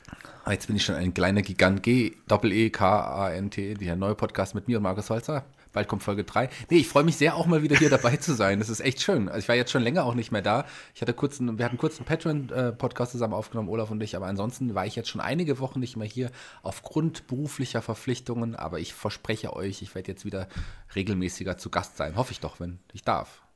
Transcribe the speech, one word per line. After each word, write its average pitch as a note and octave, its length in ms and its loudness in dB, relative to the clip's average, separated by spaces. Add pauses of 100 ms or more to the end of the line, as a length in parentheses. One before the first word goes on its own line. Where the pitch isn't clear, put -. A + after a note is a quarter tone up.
(460)
Ah, G#2 80 0
jetzt - 140 -4
bin G#2+ 100 2
ich - 80 2
schon F2+ 100 0
ein F2 180 0
kleiner G2 280 4
Gigant. F#2+ 420 4
G A#2+ 300 4 (160)
doppel G#2 240 4
E A2 160 4
K G2+ 320 4
A F#2 300 -2
N F#2+ 200 -4
T, G2+ 220 -6
der F2+ 240 -4
neue G2+ 180 0
Podcast - 400 -2
mit G2+ 140 -6
mir A#2+ 80 2
und G#2 60 0
Markus G2 260 -2
Holzer. A#2+ 340 -2 (280)
Bald G#2 160 -2
kommt G2+ 160 -2
Folge G2+ 200 -2
drei. B2 280 0 (180)
Nee, F3 80 8
ich D3 100 6
freue C#3+ 160 6
mich E3 140 4
sehr, D3+ 180 4
auch E3 120 2
mal D#3+ 160 4
wieder D3 120 4
hier D3 140 8
dabei C3 280 6
zu D3 180 0
sein. G2+ 240 4
Das G#2+ 100 -2
ist A2 100 -4
echt - 220 0
schön. C3 260 2
Also F2+ 120 -4
ich - 80 -6
war A#2+ 80 6
jetzt B2 160 2
schon C3 100 2
länger B2+ 240 2
auch A#2+ 80 0
nicht A#2 180 -2
mehr G2+ 120 0
da. A2+ 240 2 (260)
Ich - 80 -8
hatte A#2+ 140 0
kurz - 240 -2
einen, A#2+ 180 -2
wir A#2 80 0
hatten A#2+ 80 0
einen A#2+ 60 -2
kurzen - 260 -2
Patreon, D3+ 460 0
äh, B2 220 0
Podcast A#2+ 400 -2
zusammen A#2 200 -2
aufgenommen, G#2+ 360 -4
Olaf A2 200 -2
und G#2+ 100 -4
ich. G#2+ 160 -6
Aber F#2 120 -4
ansonsten G#2 480 -2
war F#2 100 0
ich G#2+ 100 -6
jetzt A#2 140 -6
schon - 120 -6
einige C#3+ 360 0
Wochen C3 220 -4
nicht A#2 180 -4
mehr G#2+ 100 -4
hier B2 220 -4 (320)
aufgrund - 640 -4
beruflicher B2+ 560 -4
Verpflichtungen. A#2 760 -4
Aber E2+ 240 -6
ich E2+ 140 -8
verspreche - 600 -6
euch, G2 280 -6
ich G2+ 140 -12
werde F#2+ 160 -8
jetzt F#2+ 140 -10
wieder F#2+ 220 -6 (460)
regelmäßiger F#2 640 -2
zu - 140 -10
Gast - 260 -4
sein. D#2+ 200 -4
Hoffe B2+ 160 -2
ich - 60 -12
doch, - 200 -8
wenn F2 180 -8 (140)
ich G2+ 100 -16
darf. - 380 -4 (160)